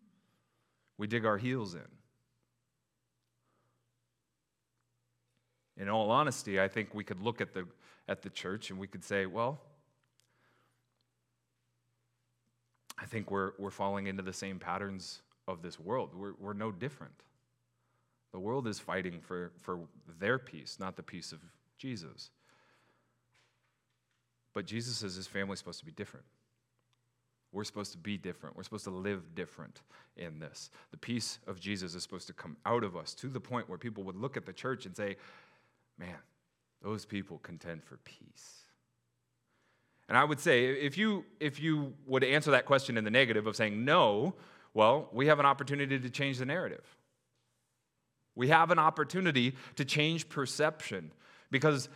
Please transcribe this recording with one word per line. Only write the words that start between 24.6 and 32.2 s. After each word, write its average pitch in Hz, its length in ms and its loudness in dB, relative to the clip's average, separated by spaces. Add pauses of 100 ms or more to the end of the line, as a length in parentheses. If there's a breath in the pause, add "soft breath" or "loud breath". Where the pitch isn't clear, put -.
Jesus 117 320 -4
says 98 160 -6
his 95 120 -10
family's 98 320 -4
supposed - 220 -12
to - 60 -18
be 80 60 -16
different. - 340 -12 (1300)
We're 101 120 -6
supposed 101 280 -8
to 87 60 -16
be 101 180 -6
different. 85 400 -10
We're 92 60 -12
supposed 104 220 -12
to 101 60 -8
live 92 440 -6
different - 480 -12 (340 soft breath)
in 82 220 -12
this. 76 320 -14 (200 loud breath)
The 80 60 -18
peace 120 500 -6
of 95 140 -8
Jesus 92 340 -6
is 87 80 -10
supposed - 260 -12